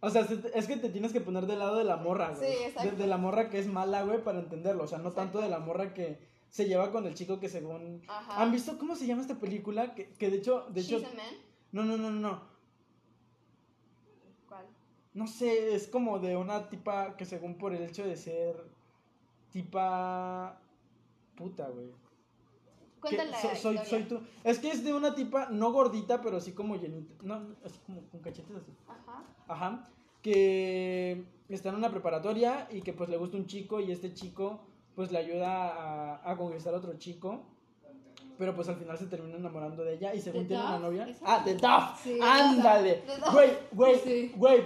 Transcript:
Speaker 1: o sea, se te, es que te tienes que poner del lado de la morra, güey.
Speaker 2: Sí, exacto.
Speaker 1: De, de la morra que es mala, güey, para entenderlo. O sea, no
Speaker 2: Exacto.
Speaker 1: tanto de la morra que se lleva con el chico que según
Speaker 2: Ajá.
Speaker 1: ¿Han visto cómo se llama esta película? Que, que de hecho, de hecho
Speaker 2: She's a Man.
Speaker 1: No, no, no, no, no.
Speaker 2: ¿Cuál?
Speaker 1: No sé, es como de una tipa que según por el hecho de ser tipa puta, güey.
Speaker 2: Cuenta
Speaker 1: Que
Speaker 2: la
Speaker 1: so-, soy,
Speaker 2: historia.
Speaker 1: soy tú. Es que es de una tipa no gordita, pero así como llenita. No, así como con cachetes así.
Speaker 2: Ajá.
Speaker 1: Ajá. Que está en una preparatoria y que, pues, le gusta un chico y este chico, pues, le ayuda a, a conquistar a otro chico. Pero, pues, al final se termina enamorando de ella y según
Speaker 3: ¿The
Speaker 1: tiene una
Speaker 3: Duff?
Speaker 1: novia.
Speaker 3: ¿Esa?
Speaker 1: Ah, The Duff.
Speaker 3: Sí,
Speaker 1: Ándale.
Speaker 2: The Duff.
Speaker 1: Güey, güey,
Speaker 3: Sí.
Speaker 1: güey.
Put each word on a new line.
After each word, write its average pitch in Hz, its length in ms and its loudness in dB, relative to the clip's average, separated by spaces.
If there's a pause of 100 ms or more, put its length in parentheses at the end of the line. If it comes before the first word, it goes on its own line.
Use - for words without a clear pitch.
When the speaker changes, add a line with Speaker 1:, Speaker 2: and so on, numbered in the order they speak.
Speaker 1:
o 208 100 -2
sea, 226 160 4
se 226 100 -2
te, 226 220 -4
es 214 80 -2
que 277 100 -4
te 240 140 -4
tienes 208 220 -4
que 233 100 0
poner 185 240 -4
del 202 140 -2
lado 202 160 0
de 226 80 2
la 180 120 2
morra, 170 400 -2
güey. 269 160 -2
Speaker 2:
Sí, 240 120 -2
exacto. 202 260 -2
Speaker 1:
De, 196 60 -6
de 196 100 0
la 190 100 2
morra 190 320 2
que 196 100 -2
es 196 80 -2
mala, 196 360 0
güey, 220 200 0
para 185 180 -2
entenderlo. 165 440 -2
O - 20 -8
sea, 160 120 -8
no 170 100 -6
Speaker 2:
Exacto. 180 140 -4
Speaker 1:
tanto 190 180 -4
de 214 80 -2
la 165 120 -2
morra 180 340 -4
que 160 240 -6 (320)
se 208 160 -2
lleva 185 260 2
con 220 140 -2
el 156 80 -6
chico 185 260 -6
que 190 80 -6
según 170 600 -10
Speaker 2:
Ajá. 208 340 -4
Speaker 1:
¿Han 233 100 4
visto 247 260 -2
cómo 330 180 -4
se 269 100 -6
llama 240 160 -2
esta 262 160 -6
película? 208 560 -4
Que, - 200 -14
que 196 160 0
de 196 80 0
hecho, 247 300 0
de 185 140 -6
hecho 185 160 -2
Speaker 2:
She's 226 140 -6
a - 40 -14
Man. 226 180 -12 (380)
Speaker 1:
No, 202 120 -4
no, 220 120 0
no, 220 140 -2
no, 214 100 -4
no. 202 220 -4 (2000)
Speaker 2:
¿Cuál? 190 180 -20 (480)
Speaker 1:
No 220 120 -4
sé, 220 480 0
es 202 140 -2
como 233 300 0
de 180 180 -2
una 202 320 -4
tipa 196 480 -4
que 190 80 -10
según 175 320 -10
por 196 180 -6
el 170 80 -6
hecho 170 240 -10
de 175 100 -4
ser 165 400 -4 (960)
tipa 185 1080 -4 (760)
puta, 170 320 -10
güey. 123 200 -12 (1120)
Speaker 2:
Cuenta 208 240 0
Speaker 1:
Que 214 60 -6
Speaker 2:
la 233 100 -6
Speaker 1:
so-, 220 80 0
soy, 214 280 0
Speaker 2:
historia. 214 80 -4
Speaker 1:
soy 220 200 0
tú. 233 160 -6 (240)
Es 233 140 4
que 302 120 -4
es 254 140 -4
de 294 100 0
una 285 200 2
tipa 269 360 -2
no 220 220 2
gordita, 240 480 2
pero 214 180 -2
así 175 140 -10
como 208 240 -6
llenita. 160 460 -10
No, 208 320 -10 (100)
así 180 220 -16
como 185 220 -14
con 170 120 -16
cachetes 165 360 -14
así. 156 160 -16 (160)
Speaker 2:
Ajá. 240 360 -18 (240)
Speaker 1:
Ajá. 180 400 -6 (340)
Que 185 1000 2 (240)
está 196 200 -6
en 196 80 -4
una 220 140 0
preparatoria 214 800 0
y 208 120 -10
que, 180 100 -8
pues, 175 160 -6
le 175 80 -2
gusta 175 200 -4
un 190 100 -4
chico 202 340 -8
y 190 120 -2
este 180 200 -8
chico, 196 480 -8 (360)
pues, 185 160 -6
le 175 60 0
ayuda 180 500 -2
a, 156 640 -6
a 185 60 -2
conquistar 170 380 -4
a 180 40 -2
otro 180 200 -8
chico. 180 460 -10 (920)
Pero, 185 180 -2
pues, 175 120 -4
al 180 80 -4
final 165 220 -10
se 185 80 -10
termina 165 300 -10
enamorando 160 480 -6
de 160 100 -2
ella 196 200 -4
y 196 60 -4
según 180 220 -4
Speaker 3:
¿The 175 60 -4
Speaker 1:
tiene 196 160 -2
una 254 80 -2
Speaker 3:
Duff? 175 100 -4
Speaker 1:
novia. 180 260 -4
Speaker 3:
¿Esa? 247 180 -14
Speaker 1:
Ah, 214 180 6
The 190 100 2
Duff. 247 480 4
Speaker 3:
Sí, 247 180 -2
Speaker 1:
Ándale. 233 760 8 (120)
Speaker 2:
The - 120 -6
Duff. 311 140 2
Speaker 1:
Güey, 269 180 12 (220)
güey, 254 280 10
Speaker 3:
Sí. 240 360 0
Speaker 1:
güey. 247 280 10